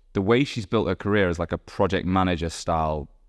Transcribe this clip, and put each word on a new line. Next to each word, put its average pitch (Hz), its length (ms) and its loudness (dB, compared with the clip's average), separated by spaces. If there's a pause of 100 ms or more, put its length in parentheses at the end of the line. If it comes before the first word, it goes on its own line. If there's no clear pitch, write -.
(140)
the 104 80 0
way 117 220 4
she's 110 240 -6
built 107 200 0
her 90 80 0
career 101 340 2
as, 82 100 -2
like, 85 120 -4
a 87 60 -2
project 95 480 -2
manager 90 440 0
style 78 600 -4 (200)